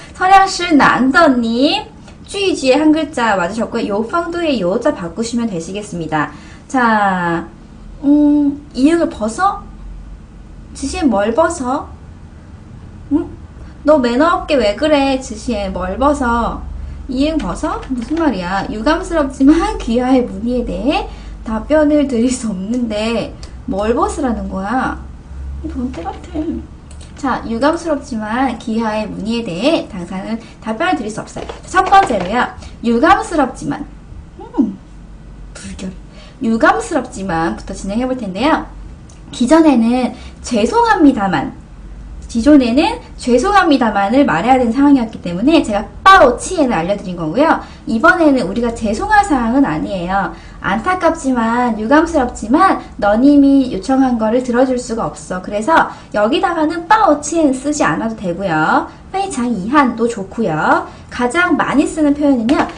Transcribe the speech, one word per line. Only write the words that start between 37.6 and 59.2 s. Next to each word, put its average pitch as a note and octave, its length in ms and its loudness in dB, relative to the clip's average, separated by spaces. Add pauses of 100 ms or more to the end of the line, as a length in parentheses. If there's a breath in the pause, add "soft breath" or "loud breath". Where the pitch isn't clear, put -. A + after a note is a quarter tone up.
진행해 G3+ 340 -4
볼 B3+ 100 -2
텐데요. A#3+ 500 -2 (640)
기존에는 B3 840 4 (280 loud breath)
죄송합니다만, C#4 1120 2 (720)
기존에는 C#4 720 4 (180 loud breath)
죄송합니다만을 B3+ 1120 4
말해야 G#3+ 320 2
되는 A#3 140 0
상황이었기 C4+ 500 2
때문에 A#3 400 2
제가 G#3 240 -2 (180)
빠오치엔을 D#4+ 680 6
알려드린 F3+ 440 -4
거고요. F#3 440 0 (260 loud breath)
이번에는 D4 560 4
우리가 A#3 320 -2
죄송할 G4 500 2
상황은 B3+ 400 2
아니에요. G3 720 -2 (260 loud breath)
안타깝지만, A#3+ 1200 0
유감스럽지만 C#4+ 1000 2 (160 loud breath)
너님이 C#4 760 6
요청한 B3+ 460 2
거를 A3 240 0
들어줄 B3+ 360 2
수가 A3+ 280 -6
없어. - 340 -8
그래서 A3 500 0 (240 loud breath)
여기다가는 E4 720 0
빠오치엔 E4 640 2
쓰지 C#4 320 -2
않아도 G#3+ 320 -2
되고요. F3+ 720 0 (240 loud breath)
페이창 F#4+ 360 -4